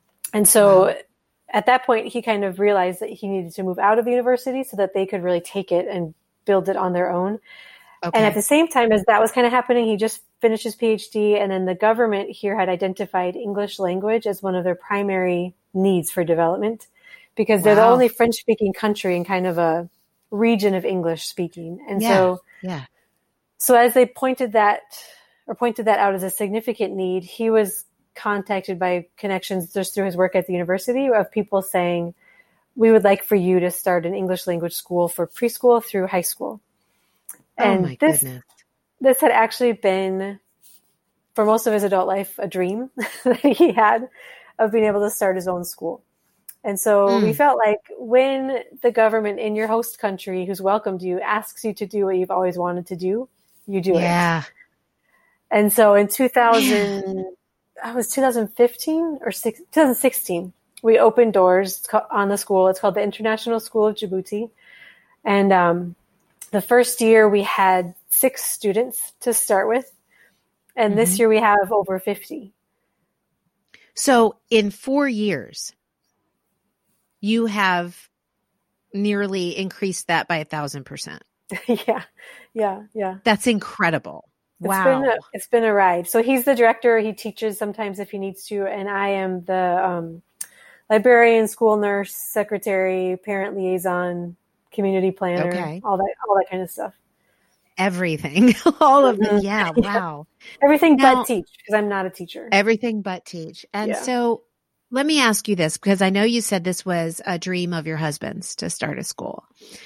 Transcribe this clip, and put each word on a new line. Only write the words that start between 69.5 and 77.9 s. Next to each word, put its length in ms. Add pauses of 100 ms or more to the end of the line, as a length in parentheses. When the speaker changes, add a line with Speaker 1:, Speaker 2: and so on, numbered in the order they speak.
Speaker 1:
with. 220 (880)
And 200
this 160
Speaker 2:
Mm-hmm. 100
Speaker 1:
year 60
we 120
have 320
over 260
fifty. 540 (1400)
Speaker 2:
So 420 (120)
in 220
four 380
years, 640 (1500)
you 240
have 500 (960)